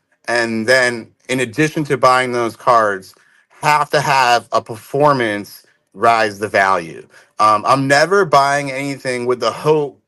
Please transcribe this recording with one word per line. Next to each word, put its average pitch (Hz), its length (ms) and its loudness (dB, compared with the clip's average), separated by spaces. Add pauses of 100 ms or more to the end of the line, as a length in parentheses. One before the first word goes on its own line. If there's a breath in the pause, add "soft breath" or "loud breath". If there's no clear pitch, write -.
(280)
and 117 400 -2
then 123 460 0 (160)
in 131 100 -2
addition 147 460 -2
to 139 100 -2
buying 127 380 2
those 120 240 -4
cards, 107 580 0 (460 soft breath)
have 151 300 0
to 151 100 2
have 127 500 0
a 110 100 0
performance 117 1040 -2 (280)
rise 110 460 0
the 104 100 -4
value." 92 580 0 (320 soft breath)
Um, 107 260 2
I'm 135 220 2
never 165 360 2
buying 143 460 0
anything 135 560 -6
with 123 140 -2
the 113 120 0
hope 147 560 -2